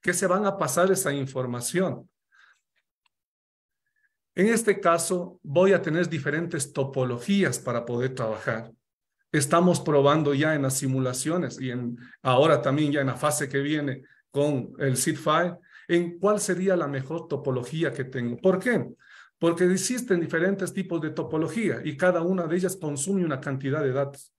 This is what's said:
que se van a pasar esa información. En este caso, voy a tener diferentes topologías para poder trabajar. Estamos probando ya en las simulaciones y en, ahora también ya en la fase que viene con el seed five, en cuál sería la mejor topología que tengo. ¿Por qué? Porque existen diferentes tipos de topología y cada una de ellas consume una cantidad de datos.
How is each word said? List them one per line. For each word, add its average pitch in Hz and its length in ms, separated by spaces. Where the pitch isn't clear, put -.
que 175 100
se 185 140
van 190 180
a 196 100
pasar 175 360
esa 180 200
información. 131 960
En 185 100
este 220 340
caso, 175 640
voy 175 320
a 170 80
tener 170 260
diferentes 156 640
topologías 135 880
para 117 280
poder 123 280
trabajar. 113 580
Estamos 170 480
probando 143 560
ya 156 180
en 147 80
las 131 160
simulaciones 131 840
y 127 120
en, 120 260
ahora 135 400
también 143 300
ya 143 100
en 131 60
la 120 80
fase 147 340
que 139 120
viene 143 420
con 143 480
el 135 180
seed 147 200
five, 170 420
en 175 300
cuál 202 200
sería 185 360
la 156 120
mejor 143 420
topología 135 640
que 135 100
tengo. 120 340
¿Por 185 220
qué? 214 260
Porque 170 320
existen 190 480
diferentes 180 540
tipos 175 280
de 151 100
topología 160 720
y 143 120
cada 175 260
una 175 240
de 165 120
ellas 180 180
consume 170 480
una 143 160
cantidad 139 420
de 131 120
datos. 139 460